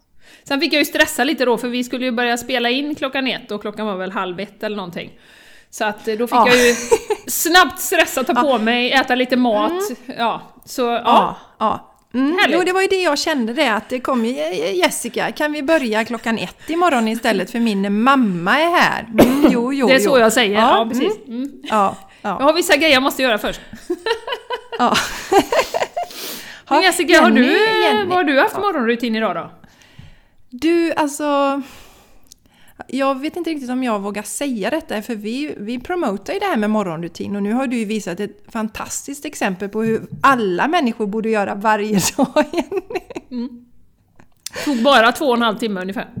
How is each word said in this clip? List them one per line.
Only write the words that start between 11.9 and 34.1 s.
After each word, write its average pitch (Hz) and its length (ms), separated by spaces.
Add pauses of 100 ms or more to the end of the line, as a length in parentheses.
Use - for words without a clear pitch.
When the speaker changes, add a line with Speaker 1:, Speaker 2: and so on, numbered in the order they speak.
Speaker 2:
Mm. 277 260
Speaker 1:
Härligt. 349 180
Speaker 2:
Jo, 370 80
det 370 60
var 381 100
ju 381 60
det 381 140
jag 294 160
kände 262 340
det, 247 220
att 214 140
det 254 120
kom 247 240
ju, 226 80
"Je-, 311 220
Je-, - 180
Jessica, 233 600
kan 302 200
vi 302 100
börja 262 420
klockan 226 340
ett - 320
imorgon 311 380
istället 220 420
för 240 100
min 202 420
mamma 226 560
är 330 120
här?" 277 400
Mm, 247 400
jo, 240 220
jo, 277 140
Speaker 1:
Det - 80
är - 40
så 208 120
Speaker 2:
jo. 269 80
Speaker 1:
jag 220 140
säger, 214 220
Speaker 2:
Ja, 247 240
Speaker 1:
ja, 233 100
precis. 285 380
Speaker 2:
mm. 233 160
Speaker 1:
Mm. 285 100 (100)
Speaker 2:
Ja, 208 340 (260)
ja. 202 180
Speaker 1:
Jag 262 60
har 302 60
vissa 330 240
grejer 302 180
jag 262 80
måste 269 200
göra 233 160
först. 214 220 (280)
<laughs> 453 880
Speaker 2:
Ja. 240 160 (360)
<laughs> 392 60 (1300)
Speaker 1:
Men 277 100
Speaker 2:
Ja, 339 40
Speaker 1:
Jessica, 330 380
har 240 100
Speaker 2:
Jenny, 220 160
Speaker 1:
du, 427 360
Speaker 2:
Jenny. 427 240
Speaker 1:
vad 359 100
har 359 80
du 277 160
haft 427 140
Speaker 2:
Ja. - 60
Speaker 1:
morgonrutin 240 560
idag 214 200
då? 156 140 (1000)
Speaker 2:
Du, 330 420
alltså... 285 720 (1200)
Jag 269 340
vet 311 160
inte 330 140
riktigt 269 200
om 254 140
jag 214 160
vågar 202 220